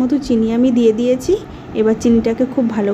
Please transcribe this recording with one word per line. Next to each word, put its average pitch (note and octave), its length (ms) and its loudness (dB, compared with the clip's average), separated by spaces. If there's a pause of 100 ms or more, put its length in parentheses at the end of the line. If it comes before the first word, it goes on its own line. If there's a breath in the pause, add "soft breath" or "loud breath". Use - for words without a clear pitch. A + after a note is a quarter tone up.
মতো B3+ 140 0 (120)
চিনি A3+ 200 0 (120)
আমি B3+ 100 4 (100)
দিয়ে A3+ 220 4
দিয়েছি। B3+ 320 0 (480 loud breath)
এবার A3 220 2
চিনিটাকে A#3 420 2 (100)
খুব C4 100 0 (120)
ভালো G3+ 180 -2